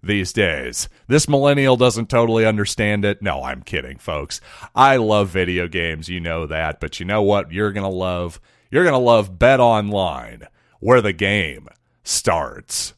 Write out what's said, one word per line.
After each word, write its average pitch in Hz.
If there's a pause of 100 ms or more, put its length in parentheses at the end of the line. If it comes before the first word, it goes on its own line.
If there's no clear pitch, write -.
these 95
days. 73 (200)
This 147
millennial 139
doesn't 117
totally 113
understand 104
it. 101
No, 71
I'm 65
kidding, 69
folks. 73 (340)
I 135
love 107
video 90
games. 82
You 90
know 82
that. 78
But -
you 87
know 104
what 101
you're 101
gonna 98
love? 90 (320)
You're 160
gonna 143
love 110
BetOnline, 101 (320)
where 123
the 104
game 92 (380)
starts. -